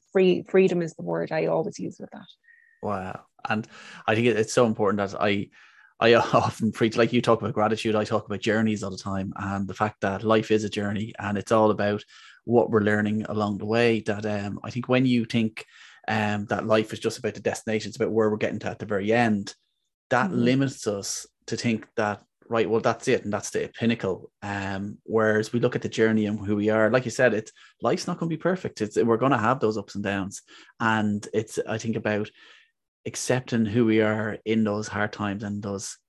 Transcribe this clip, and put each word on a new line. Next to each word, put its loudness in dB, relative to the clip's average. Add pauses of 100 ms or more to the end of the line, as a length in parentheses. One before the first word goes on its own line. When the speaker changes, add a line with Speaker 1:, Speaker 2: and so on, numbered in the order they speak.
(120)
Speaker 1:
Free, 4
freedom 4
is -6
the -16
word -4
I 0
always -2
use -10
with -16
that. -18 (560)
Speaker 2:
Wow. -6 (280)
And -2 (380)
I 4
think 2
it, 4
it's 0
so 6
important 2
that -4
I, 0 (500)
I 8
<laughs> -
often 2
preach, 0
like, 4
you 4
talk 4
about -4
gratitude, 0
I 2
talk -2
about -6
journeys 2
all -6
the -8
time, -6
and -4
the -10
fact -4
that -2
life 2
is 2
a -6
journey -4
and -4
it's -4
all 6
about 0 (420)
what 4
we're 4
learning 2
along -2
the -8
way, 2
that, -4
um, -4
I -10
think -6
when 4
you 2
think, -2 (440)
um, -2
that -2
life 2
is -8
just -4
about -6
the -12
destination, -4
it's -14
about -2
where 2
we're 0
getting -4
to -8
at -8
the -10
very -2
end, 2 (540)
that 2
Speaker 1:
Mm-hmm. 0
Speaker 2:
limits 0
us -4 (200)
to -4
think -2 (100)
that, -2 (260)
right, 2
well, 2
that's 0
it, 2
and -4
that's -4
the -4
pinnacle. -2 (100)
Um, -6
whereas 2
we -2
look 0
at -6
the -6
journey 2
and -4
who -2
we 0
are, 4
like 2
you -6
said, 2
it's, -4 (300)
life's 0
not -6
gonna -4
be -4
perfect. -4
It's, -4
we're 4
gonna 2
have 2
those 0
ups -8
and -4
downs. -4 (400)
And 0
it's, -4 (100)
I -4
think, -4
about -2 (760)
accepting -2
who 2
we 4
are -2
in 2
those -2
hard -4
times -6
and -6
those, -8 (120)